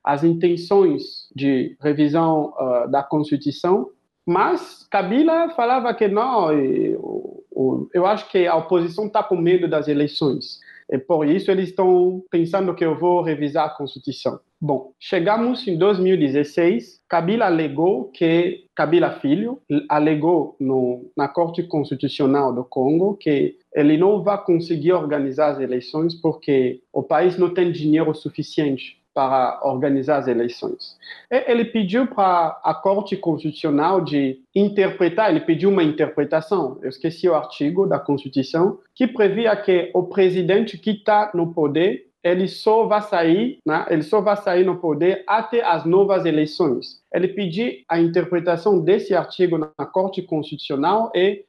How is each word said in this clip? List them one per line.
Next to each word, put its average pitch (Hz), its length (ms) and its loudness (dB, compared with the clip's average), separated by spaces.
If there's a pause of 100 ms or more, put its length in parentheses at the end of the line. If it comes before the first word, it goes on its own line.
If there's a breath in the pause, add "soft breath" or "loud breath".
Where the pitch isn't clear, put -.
as 143 220 0
intenções 170 1080 2
de 135 460 0
revisão, 151 800 2
ah, 127 320 0
da 139 120 2
Constituição, 151 880 -2 (340)
mas 214 680 -2
Kabila 302 580 2
falava 247 460 0
que 226 120 2
não, 202 460 0
e, 131 440 0
o, - 520 -10
o, 131 420 -2
eu 175 140 2
acho 208 240 -2
que 180 160 2
a 170 100 2
oposição 170 540 -2
tá 208 140 0
com 196 120 -2
medo 175 320 2
das 151 200 -2
eleições. 147 720 -2 (320 loud breath)
E 135 60 0
por 151 300 0
isso 190 220 2
eles 190 200 0
estão 185 600 2
pensando 170 460 0
que 170 100 -2
eu 156 100 0
vou 175 280 2
revisar 151 420 -2
a 156 40 -4
Constituição. 131 680 -8 (200)
Bom, 143 400 -4
chegamos 220 680 -2
em 185 80 -2
dois 190 220 2
mil 185 160 2
e 185 40 4
dezesseis, 156 920 0
Kabila 185 360 0
alegou 165 640 0
que, 170 540 0 (100)
Kabila 156 340 2
filho, 208 500 -2 (300)
alegou 151 720 0
no, 127 580 -2
na 143 100 0
Corte 170 360 -2
Constitucional 143 880 -2
do 123 100 -4
Congo 165 520 0
que 147 400 -2 (180)
ele 151 240 4
não 196 240 2
vai 196 220 0
conseguir 165 500 0
organizar 147 540 0
as 139 120 -2
eleições 135 540 -4
porque 135 680 0 (120)
o 135 80 -2
país 170 360 0
não 175 140 2
tem 175 200 0
dinheiro 156 420 2
suficiente 147 880 -6 (120)
para 131 500 0
organizar 135 560 0
as - 100 -4
eleições. - 680 -4 (340 loud breath)
E 254 220 0
ele 233 140 2
pediu 226 420 0
pra 175 560 0
a 160 100 0
Corte 196 440 -2
Constitucional 156 840 0
de 139 400 -2 (160)
interpretar, 202 760 2
ele 156 120 2
pediu 165 280 2
uma 185 140 4
interpretação, 151 1000 -2
eu - 60 -6
esqueci - 400 -4
o 170 80 4
artigo 156 500 -2
da - 140 0
Constituição, 143 800 -2 (160 loud breath)
que 254 100 0
previa 214 520 0
que 180 360 0
o 180 100 2
presidente 185 760 0
que - 160 -2
tá 208 400 0
no 170 200 -2
poder, 165 540 0 (160)
ele 180 240 2
só 220 380 2
vai 208 160 0
sair, 190 640 0
né, 156 240 -2
ele 160 140 0
só 208 180 0
vai 202 160 2
sair 185 260 0
no 180 140 0
poder 175 500 0
até 226 340 0
as 165 220 0
novas 185 420 2
eleições. 151 760 -2 (120)
Ele 175 140 0
pediu 202 440 -4 (180)
a 170 100 0
interpretação 170 800 0
desse 196 340 0
artigo 170 440 0
na 156 300 -8
Corte 190 340 -2
Constitucional 160 920 -4
e 196 360 0